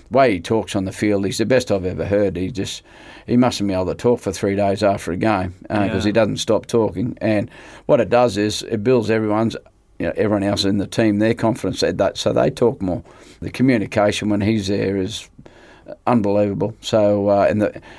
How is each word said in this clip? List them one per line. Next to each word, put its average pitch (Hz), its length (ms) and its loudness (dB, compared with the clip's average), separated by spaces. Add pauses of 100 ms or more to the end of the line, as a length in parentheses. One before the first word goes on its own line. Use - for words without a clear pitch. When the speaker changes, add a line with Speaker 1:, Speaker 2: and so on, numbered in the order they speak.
(100)
Speaker 1:
the 120 60 -2
way 131 160 4
he 90 80 -2
talks 107 340 -2
on 98 120 -2
the 92 60 -6
field, 101 340 0
he's 92 100 -4
the 113 80 0
best 120 260 2
I've 98 140 0
ever 80 220 -6
heard. 98 320 0
He 92 120 -4
just, - 320 -8 (440)
he 123 100 0
mustn't 123 320 2
be 95 60 -2
able 92 120 -2
to 82 80 -2
talk 120 260 0
for 98 120 -4
three 98 240 -2
days 101 260 0
after 98 300 0
a 90 60 -2
game, 95 340 0 (160)
uh, 104 200 0
'cause 95 180 -2
Speaker 2:
Yeah. - 20 2
Speaker 1:
he 104 40 2
doesn't 104 260 2
stop - 260 0
talking. 98 560 -2
And 104 300 -2 (340)
what 147 160 4
it 101 80 -2
does 120 300 2
is 104 320 -2
it 110 140 -2
builds 117 260 2
everyone's, 110 440 0 (440)
you 90 80 -4
know, 82 100 -2
everyone 101 280 2
else 98 200 0
in 98 140 0
the 90 80 -2
team, 107 320 0
their 110 160 2
confidence, 107 460 -2
that, 85 180 0
that, 98 180 0
so - 160 -2
they 123 160 2
talk - 320 0
more. 87 220 -4 (400)
The - 80 -10
communication 107 800 0
when 104 100 0
he's 104 280 0
there 101 280 0
is 98 320 -4 (800)
unbelievable. 104 760 0
So, 104 480 2
uh, 101 200 4
and 110 140 0
the, - 180 -2 (180)